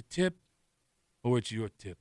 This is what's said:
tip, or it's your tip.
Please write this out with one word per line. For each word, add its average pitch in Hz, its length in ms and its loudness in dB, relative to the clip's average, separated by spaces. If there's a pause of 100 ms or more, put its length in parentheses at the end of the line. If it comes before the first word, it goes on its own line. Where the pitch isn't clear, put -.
tip, 180 280 0 (840)
or 123 140 4
it's 113 140 -2
your 110 180 -4
tip. 90 320 -14